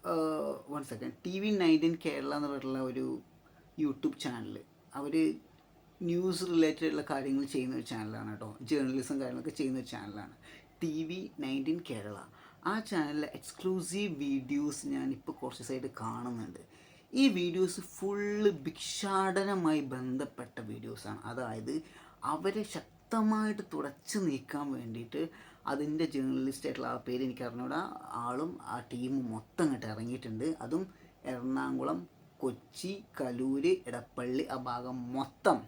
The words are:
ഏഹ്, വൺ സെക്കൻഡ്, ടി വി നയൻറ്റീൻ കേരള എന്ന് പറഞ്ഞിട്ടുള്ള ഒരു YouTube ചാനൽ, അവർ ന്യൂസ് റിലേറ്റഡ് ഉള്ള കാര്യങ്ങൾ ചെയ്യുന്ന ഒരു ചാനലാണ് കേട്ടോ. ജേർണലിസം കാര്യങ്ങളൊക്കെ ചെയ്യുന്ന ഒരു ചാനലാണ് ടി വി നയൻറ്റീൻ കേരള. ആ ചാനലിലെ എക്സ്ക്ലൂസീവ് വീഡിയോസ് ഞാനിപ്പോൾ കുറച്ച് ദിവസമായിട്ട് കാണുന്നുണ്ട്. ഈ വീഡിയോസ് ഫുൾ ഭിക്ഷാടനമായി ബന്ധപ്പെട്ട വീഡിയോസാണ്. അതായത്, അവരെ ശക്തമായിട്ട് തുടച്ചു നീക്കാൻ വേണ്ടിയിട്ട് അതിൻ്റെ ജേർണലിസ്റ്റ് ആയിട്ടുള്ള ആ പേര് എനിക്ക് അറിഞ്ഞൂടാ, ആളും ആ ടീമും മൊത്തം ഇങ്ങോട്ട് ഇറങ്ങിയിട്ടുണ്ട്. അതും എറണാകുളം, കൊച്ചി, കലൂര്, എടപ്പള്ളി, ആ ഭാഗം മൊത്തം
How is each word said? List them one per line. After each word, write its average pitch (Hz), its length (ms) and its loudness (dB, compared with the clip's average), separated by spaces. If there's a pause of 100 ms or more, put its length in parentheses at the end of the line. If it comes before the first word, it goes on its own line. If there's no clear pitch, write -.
(120)
ഏഹ്, 156 400 2 (220)
വൺ 143 160 -4
സെക്കൻഡ്, 123 240 -6 (100)
ടി 180 180 -4
വി 214 80 2 (120)
നയൻറ്റീൻ 165 320 8 (100)
കേരള 143 340 0
എന്ന് 147 100 0
പറഞ്ഞിട്ടുള്ള 131 320 -2 (100)
ഒരു 131 160 -2 (760)
YouTube 139 420 2
ചാനൽ, 110 300 -4 (440)
അവർ 143 160 -2 (960)
ന്യൂസ് 180 440 2
റിലേറ്റഡ് 160 400 6
ഉള്ള 147 200 0
കാര്യങ്ങൾ 139 320 2 (100)
ചെയ്യുന്ന 127 260 2
ഒരു 117 120 -8
ചാനലാണ് 110 400 -4
കേട്ടോ. 107 180 -8 (200)
ജേർണലിസം 135 500 2
കാര്യങ്ങളൊക്കെ 127 400 -4
ചെയ്യുന്ന 131 220 0
ഒരു - 120 -10
ചാനലാണ് 104 400 -10 (480)
ടി 156 140 0 (120)
വി 185 120 -4 (240)
നയൻറ്റീൻ 139 340 0 (120)
കേരള. 104 280 -6 (520)
ആ 208 40 0 (160)
ചാനലിലെ 151 380 0 (100)
എക്സ്ക്ലൂസീവ് 185 760 -2 (140)
വീഡിയോസ് 143 560 0 (120)
ഞാനിപ്പോൾ 135 460 -2
കുറച്ച് 127 220 -6
ദിവസമായിട്ട് 131 280 -4 (120)
കാണുന്നുണ്ട്. 117 600 -4 (580)
ഈ 277 40 10 (140)
വീഡിയോസ് 175 420 2 (160)
ഫുൾ 208 480 0 (220)
ഭിക്ഷാടനമായി 190 1160 2 (120)
ബന്ധപ്പെട്ട 127 640 -4 (140)
വീഡിയോസാണ്. 107 500 -8 (100)
അതായത്, 120 440 -4 (580)
അവരെ 196 300 0 (120)
ശക്തമായിട്ട് 214 880 2 (120)
തുടച്ചു 143 520 -4
നീക്കാൻ 143 400 0 (100)
വേണ്ടിയിട്ട് 117 460 -4 (500)
അതിൻ്റെ 151 400 0
ജേർണലിസ്റ്റ് 131 560 0
ആയിട്ടുള്ള 127 240 -2
ആ 123 140 -2
പേര് 123 200 0
എനിക്ക് 127 220 -4
അറിഞ്ഞൂടാ, 127 320 -2 (460)
ആളും 147 260 -2 (220)
ആ - 20 -4 (160)
ടീമും 127 320 0 (100)
മൊത്തം 110 320 -2
ഇങ്ങോട്ട് 113 280 0
ഇറങ്ങിയിട്ടുണ്ട്. 117 520 -4 (180)
അതും 160 200 0 (480)
എറണാകുളം, 131 680 0 (440)
കൊച്ചി, 139 500 -4 (260)
കലൂര്, 135 540 2 (160)
എടപ്പള്ളി, 123 560 -2 (100)
ആ - 20 -2 (120)
ഭാഗം 123 280 -4 (200)
മൊത്തം - 520 4